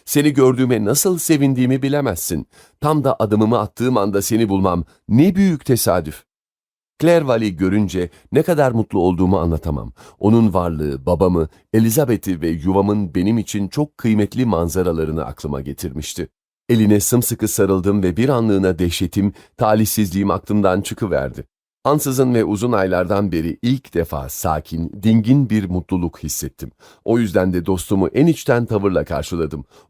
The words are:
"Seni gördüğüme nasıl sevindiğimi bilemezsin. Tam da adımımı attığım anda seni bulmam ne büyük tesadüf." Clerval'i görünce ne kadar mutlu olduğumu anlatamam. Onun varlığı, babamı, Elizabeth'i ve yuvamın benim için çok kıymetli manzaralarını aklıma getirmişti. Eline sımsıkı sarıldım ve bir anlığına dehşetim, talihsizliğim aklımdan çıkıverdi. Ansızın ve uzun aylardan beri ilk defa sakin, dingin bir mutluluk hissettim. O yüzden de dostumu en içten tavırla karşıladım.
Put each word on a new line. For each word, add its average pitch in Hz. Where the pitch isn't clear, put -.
"Seni 147
gördüğüme 127
nasıl 151
sevindiğimi 135
bilemezsin. 131
Tam 151
da 135
adımımı 107
attığım 117
anda 98
seni 110
bulmam 95
ne 160
büyük 190
tesadüf." 87
Clerval'i 131
görünce 92
ne 147
kadar 147
mutlu 107
olduğumu 92
anlatamam. 78
Onun 110
varlığı, 76
babamı, 87
Elizabeth'i 113
ve 82
yuvamın 95
benim 98
için 101
çok 147
kıymetli 110
manzaralarını 82
aklıma 69
getirmişti. 69
Eline 107
sımsıkı 120
sarıldım 98
ve 87
bir 123
anlığına 98
dehşetim, 95
talihsizliğim 104
aklımdan 95
çıkıverdi. 67
Ansızın 135
ve 113
uzun 104
aylardan 95
beri 82
ilk 131
defa 76
sakin, 82
dingin 113
bir 104
mutluluk 87
hissettim. 71
O 120
yüzden 95
de 87
dostumu 95
en 143
içten 123
tavırla 98
karşıladım. 76